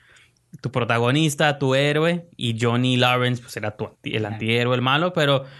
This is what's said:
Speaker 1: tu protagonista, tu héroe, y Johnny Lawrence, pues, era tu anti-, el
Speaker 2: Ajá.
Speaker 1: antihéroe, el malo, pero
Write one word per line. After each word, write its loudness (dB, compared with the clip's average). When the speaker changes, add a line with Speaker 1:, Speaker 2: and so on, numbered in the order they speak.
Speaker 1:
tu -6
protagonista, 2
tu 2
héroe, 0
y -4
Johnny 2
Lawrence, 2
pues, -16
era -6
tu -8
anti-, -10
el -2
Speaker 2:
Ajá. -8
Speaker 1:
antihéroe, 0
el -2
malo, 0
pero 2